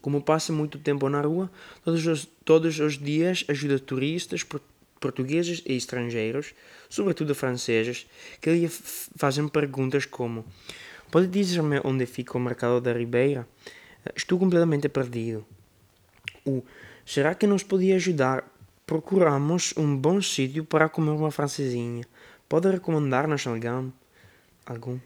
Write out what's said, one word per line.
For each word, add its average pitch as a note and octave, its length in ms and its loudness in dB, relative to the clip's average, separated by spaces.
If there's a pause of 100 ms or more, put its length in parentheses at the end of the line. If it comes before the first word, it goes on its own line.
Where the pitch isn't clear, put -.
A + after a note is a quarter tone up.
Como C#3+ 200 -2
passa D#3 300 2
muito D3+ 280 -2
tempo C#3+ 300 0
na C#3+ 120 0
rua, E3+ 300 -2 (320)
todos E3 240 0
os, D#3+ 180 0 (180)
todos D#3+ 360 4
os D3+ 180 0
dias D#3 500 0
ajuda C#3+ 300 0
turistas C#3 680 -4
por-, - 180 -10 (380)
portugueses E3 680 -2
e C3 100 -2
estrangeiros, A#2+ 800 -4 (340)
sobretudo D#3 460 0
franceses, A#2+ 720 -2 (340)
que D#3 100 2
lhe E3+ 140 4
f-, - 500 -10
fazem D3 320 0
perguntas C3+ 580 0
como: A#2 380 -8 (680)
"Pode F3+ 160 6
dizer-me F3 560 0
onde C3 220 0
fica B2+ 320 -8
o B2 40 0
Mercado A#2+ 400 0
da B2 120 0
Ribeira? A#2+ 540 0 (680)
Estou - 240 -2
completamente E3 500 4
perdido." A#2 560 -4 (1000)
Ou: C3 200 -2 (400)
"Será D3+ 300 0
que G#3+ 100 2
nos G3+ 160 4
podia F#3+ 340 2
ajudar? C#3+ 480 2 (440)
Procuramos D#3+ 920 2
um D3 180 2
bom D#3 240 2
sítio D3 460 -2
para D#3 240 4
comer D3+ 220 0
uma D3+ 180 0
francesinha. B2 720 -4 (460)
Pode E3+ 220 2
recomendar-nos D3+ 760 0
alguém?" B2 480 -4 (720)
Algum? B2 400 -10